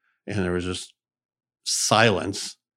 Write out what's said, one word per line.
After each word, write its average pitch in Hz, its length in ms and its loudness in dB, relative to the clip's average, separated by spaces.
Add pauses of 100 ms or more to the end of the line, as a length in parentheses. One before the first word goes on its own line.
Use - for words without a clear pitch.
(260)
And 104 120 -4
there 90 140 0
was 90 120 -2
just 92 300 -8 (720)
silence. 101 920 2 (200)